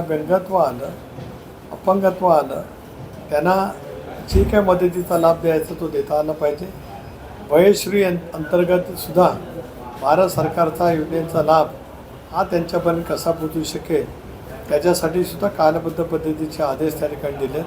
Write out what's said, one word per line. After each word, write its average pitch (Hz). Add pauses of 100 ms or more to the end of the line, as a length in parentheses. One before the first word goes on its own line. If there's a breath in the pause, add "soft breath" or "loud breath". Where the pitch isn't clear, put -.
व्यंगत्व 170
आलं, 131 (840)
अपंगत्व 190
आलं, 156 (680)
त्यांना 156 (760)
जे -
काय 208
मदतीचा 180
लाभ 165
द्यायचा 160
तो 170
देता 147
आला 156
पाहिजे. 147 (840)
वयश्री 196
अं-, 180 (160)
अंतर्गतसुद्धा 175 (720)
भारत 165
सरकारचा 165
योजनेचा 160
लाभ 156 (640)
हा 170
त्यांच्यापर्यंत 170
कसा 165
पोचू 160
शकेल 156 (640)
त्याच्यासाठी 165
सुद्धा 196
कालबद्ध 165
पद्धतीचे 156
आदेश 143
त्या 151
ठिकाणी 143
दिले. 135